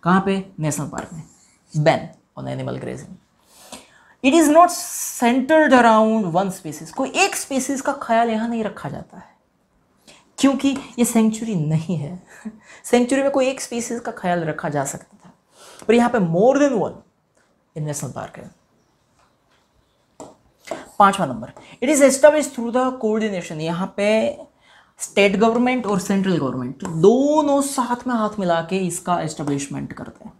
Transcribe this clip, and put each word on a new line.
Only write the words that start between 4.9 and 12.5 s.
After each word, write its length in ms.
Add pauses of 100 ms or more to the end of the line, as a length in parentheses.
centered 600
around 500
one 200 (100)
species। 300
कोई 180
एक 260
species 460
का 120
ख्याल 360
यहाँ 200
नहीं 140
रखा 260
जाता 280
है, 180 (1000)
क्योंकि 400 (220)
ये 60
सेंचुरी 500
नहीं 420
है। 260 (220)
<laughs> 60 (320)